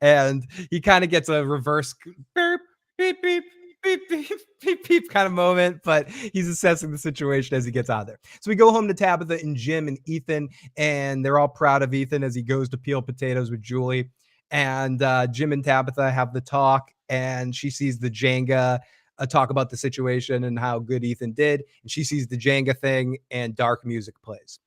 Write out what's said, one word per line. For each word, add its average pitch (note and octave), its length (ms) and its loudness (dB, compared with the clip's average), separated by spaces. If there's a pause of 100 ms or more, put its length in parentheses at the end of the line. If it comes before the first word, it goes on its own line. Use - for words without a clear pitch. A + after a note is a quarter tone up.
And C#3 460 4 (240)
he E3+ 100 -2
kinda F#3 260 6
gets E3 220 0
a D3+ 160 0
reverse C#3+ 500 -2 (100)
c-, F3 80 -20 (220)
beep, F4 260 0 (380)
beep, F#4 240 -2
beep, F4 220 0 (380)
beep, F#4+ 260 -2
beep, D#4 200 -6 (200)
<laughs> - 120 -20
beep, F4+ 280 -4
beep E4+ 220 2
kind G3 160 4
of F#3 60 -2
moment, F3+ 520 2
but D3+ 240 2
he's G3 400 -4
assessing E3+ 420 0
the D3 80 -8
situation C#3 580 -2
as B2+ 80 0
he A#2+ 60 -4
gets B2 200 -4
out A2 120 -2
of G2+ 60 -10
there. A2 100 -18 (220)
So G#3 100 -8
we A3 40 2
go A3+ 180 10
home A3 160 2
to F#3+ 60 0
Tabitha E3+ 480 0
and D3+ 140 -4
Jim D3+ 320 -2
and C3+ 180 -6
Ethan, D3+ 420 -4 (280)
and C#3+ 480 -2
they're C#3 140 4
all D3 100 6
proud C#3 340 4
of C3 120 0
Ethan C3+ 280 0
as B2+ 120 -2
he B2 80 -6
goes C3 280 0
to B2+ 80 -8
peel C3+ 240 -4
potatoes B2+ 480 -4
with A#2 120 -8
Julie. B2+ 480 -4 (400)
And, C3+ 520 -2
uh, B2+ 260 2
Jim C#3 240 -2
and C#3 120 -2
Tabitha C3 460 0
have B2+ 220 0
the B2+ 80 -4
talk, C3+ 520 2 (160)
and B2+ 460 -4
she C#3+ 160 -6
sees C3 280 -2
the A#2+ 120 -4
Jenga, B2+ 680 2 (380)
uh, C3+ 80 -4
talk C3 240 2
about C3 200 0
the B2 60 -14
situation B2+ 680 -2
and A#2+ 140 -4
how A#2+ 200 -2
good A#2+ 260 -4
Ethan A#2+ 280 -4
did. D3 300 2 (200)
And A#2 80 -18
she D3+ 140 -4
sees C#3 220 -4
the B2 100 -8
Jenga C3 400 2
thing, C3 420 -2 (120)
and A#2+ 240 -6
dark A#2+ 320 0
music A2+ 360 -8
plays. - 440 -18